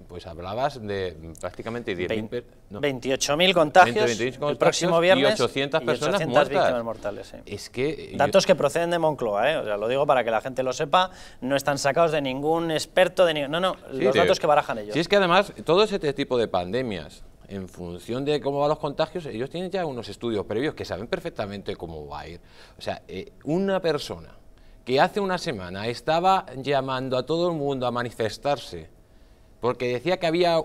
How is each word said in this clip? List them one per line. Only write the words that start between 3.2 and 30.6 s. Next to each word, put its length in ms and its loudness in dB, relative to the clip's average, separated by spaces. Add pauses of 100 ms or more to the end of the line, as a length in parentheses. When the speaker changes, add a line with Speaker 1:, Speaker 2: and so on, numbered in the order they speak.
Speaker 2:
mil 180 4
contagios 520 6
Speaker 1:
Veinte, 180 0
veinticinco 260 -2
Speaker 2:
el 80 -2
próximo 360 2
Speaker 1:
contagios 240 6
y 20 2
Speaker 2:
viernes 220 2
Speaker 1:
ochocientas 400 0
Speaker 2:
y 40 -10
Speaker 1:
personas 300 0
Speaker 2:
ochocientas 320 4
Speaker 1:
muertas. 160 2
Speaker 2:
víctimas 220 0
mortales, 420 -8
sí. 180 -18
Speaker 1:
Es 240 -12
que 440 -4
yo 40 -8
Speaker 2:
Datos 280 6
que 100 6
proceden 340 0
de 100 2
Moncloa, 520 2
¿eh? 60 0
O 80 -4
sea, 100 -2
lo 140 -2
digo 180 2
para 160 4
que 80 0
la 80 2
gente 240 -4
lo 80 0
sepa, 400 2 (300)
no 160 0
están 200 0
sacados 360 2
de 80 0
ningún 500 -2
experto, 540 2
de 80 2
ni-, 160 -2
no, 100 -2
no, 160 0 (160)
Speaker 1:
Sí, 100 -4
Speaker 2:
los 120 4
Speaker 1:
de 80 4
Speaker 2:
datos 180 4
que 80 0
barajan 300 2
ellos. 160 -10
Speaker 1:
Sí, 80 0
es 80 -4
que 80 6
además 340 4 (140)
todo 180 4
este 300 -2
tipo 240 0
de 100 2
pandemias, 760 -4 (260)
en 180 -10
función 560 -8
de 160 0
cómo 200 -2
van 100 2
los 100 0
contagios, 460 -4
ellos 240 -6
tienen 200 -8
ya 160 -4
unos 220 -8
estudios 380 -4
previos 280 -2
que 120 -8
saben 220 -6
perfectamente 680 -6
cómo 320 -12
va 140 -12
a 80 -14
ir. 100 -16 (380)
O 40 -20
sea, 280 -8
eh, 240 -12 (100)
una 380 0
persona 480 -4 (560)
que 160 2
hace 180 2
una 180 -2
semana 500 -6
estaba 580 0 (100)
llamando 600 -2
a 80 -2
todo 260 0
el 60 -4
mundo 280 -2
a 60 0
manifestarse 1040 -4 (640)
porque 280 0
decía 300 0
que 100 -2
había 380 4